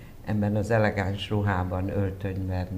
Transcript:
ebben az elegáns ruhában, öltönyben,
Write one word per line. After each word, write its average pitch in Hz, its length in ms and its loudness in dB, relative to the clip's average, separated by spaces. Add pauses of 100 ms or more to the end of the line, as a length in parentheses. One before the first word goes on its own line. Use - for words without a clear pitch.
(240)
ebben 104 320 2
az 104 140 0
elegáns 104 600 2
ruhában, 95 580 0
öltönyben, 95 800 -2 (120)